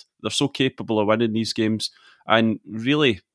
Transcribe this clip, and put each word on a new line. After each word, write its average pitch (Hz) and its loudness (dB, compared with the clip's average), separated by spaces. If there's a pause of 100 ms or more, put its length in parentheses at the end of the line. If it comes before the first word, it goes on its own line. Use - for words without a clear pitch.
(220)
they're 107 -4
so - 0
capable 113 -2
of 101 0
winning 110 2
these 110 -2
games, 110 -2 (360)
and 110 2
really, 120 0 (140)